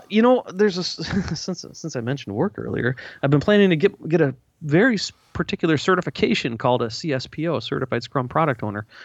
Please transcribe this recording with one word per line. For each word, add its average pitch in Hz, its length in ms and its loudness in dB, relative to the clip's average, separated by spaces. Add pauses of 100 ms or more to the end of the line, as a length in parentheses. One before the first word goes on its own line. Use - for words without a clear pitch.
you 214 120 4
know, 247 220 4 (100)
there's 190 240 2
a 185 40 -4
s-, - 180 -6 (340)
<laughs> - 60 -4
since, - 340 -8
since - 220 -10
I 123 60 -2
mentioned 117 340 -4
work 170 220 0
earlier, 120 380 -2 (260)
I've 139 100 2
been 147 80 6
planning 202 320 6
to 165 40 4
get, 165 340 -2
get 165 120 2
a 135 120 2 (280)
very 180 340 4
s-, - 160 -6 (220)
particular 160 440 0
certification 180 800 0
called 123 240 2
a 117 80 -4
C 147 240 -6
S 127 140 -4
P 156 200 -6
O, 143 120 -2
Certified 127 440 -4
Scrum 123 240 -4
Product 143 360 0
Owner, 104 220 -6 (200)